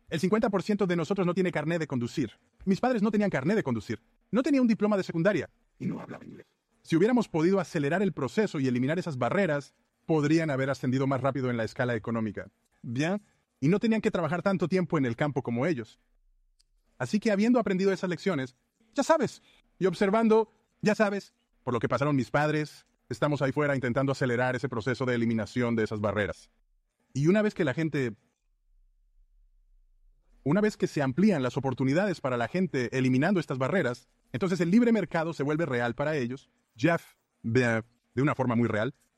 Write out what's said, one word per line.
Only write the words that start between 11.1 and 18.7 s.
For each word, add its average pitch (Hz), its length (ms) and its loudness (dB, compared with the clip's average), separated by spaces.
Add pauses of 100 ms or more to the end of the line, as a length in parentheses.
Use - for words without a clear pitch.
rápido 135 280 0
en 120 60 -2
la 113 80 0
escala 123 320 -2
económica. 107 540 -4 (320)
¿Bien? 156 400 -4 (360)
Y 135 100 0
no 196 100 4
tenían 220 240 0
que 214 80 0
trabajar 170 320 -2
tanto 185 260 0
tiempo 180 300 0
en 135 80 2
el 117 100 -2
campo 147 260 -2
como 120 220 -2
ellos. 139 340 -4 (1000)
Así 160 220 -2
que 226 100 2
habiendo 226 280 4
aprendido 196 320 2
esas 185 200 -2
lecciones, 160 440 -2 (400)